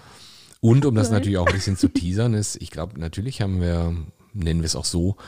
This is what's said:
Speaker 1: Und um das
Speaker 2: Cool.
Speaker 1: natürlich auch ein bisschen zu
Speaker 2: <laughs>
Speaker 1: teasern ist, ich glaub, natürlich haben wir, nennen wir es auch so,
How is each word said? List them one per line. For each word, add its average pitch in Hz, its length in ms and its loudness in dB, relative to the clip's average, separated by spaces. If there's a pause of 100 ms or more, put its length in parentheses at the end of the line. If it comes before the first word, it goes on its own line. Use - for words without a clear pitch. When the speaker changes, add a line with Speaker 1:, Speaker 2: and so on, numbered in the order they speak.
(600)
Speaker 1:
Und 127 240 6
um 127 100 2
das 107 120 4
Speaker 2:
Cool. 110 60 0
Speaker 1:
natürlich 98 240 2
auch 90 100 2
ein 92 60 2
bisschen 98 240 0
zu 285 100 2
Speaker 2:
<laughs> - 60 -2
Speaker 1:
teasern 110 400 0
ist, 104 280 -2
ich - 100 -14
glaub, 82 260 -8
natürlich 95 440 -6
haben 95 200 0
wir, 85 340 0 (380)
nennen 82 280 0
wir 80 40 -2
es - 100 -2
auch 69 100 -6
so, 90 300 0 (120)